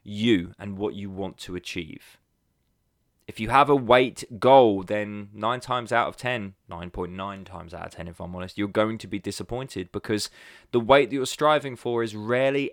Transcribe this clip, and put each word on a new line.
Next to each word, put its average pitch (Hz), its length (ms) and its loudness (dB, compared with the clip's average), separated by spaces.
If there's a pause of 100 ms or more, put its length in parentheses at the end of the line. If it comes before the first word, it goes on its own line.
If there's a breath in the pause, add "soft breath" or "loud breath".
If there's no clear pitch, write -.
you 104 540 2
and 101 180 -10
what 101 180 -4
you 101 140 -12
want 95 300 -8
to 90 180 -12
achieve. - 640 -12 (1080)
If - 140 -12
you 110 80 -4
have 139 220 6
a 143 60 8
weight 123 480 4 (140)
goal, 120 440 8
then 104 500 -6
nine 110 280 -4
times 123 320 -4
out 117 160 4
of - 80 -10
ten, 117 380 -6 (140)
nine 87 220 -12
point 90 220 -8
nine 95 320 -10
times 85 280 -16
out 82 140 -12
of 82 60 -16
ten, 87 160 -12
if 85 120 -14
I'm 87 140 -10
honest, 90 240 -10
you're 101 100 -2
going 110 300 0
to - 80 -16
be 101 120 -6
disappointed 101 760 -8
because 104 360 -4 (440 loud breath)
the 120 80 2
weight 135 280 6
that 135 80 -6
you're 127 100 -4
striving 147 480 0
for 117 280 -2
is 110 120 -6
rarely 131 580 0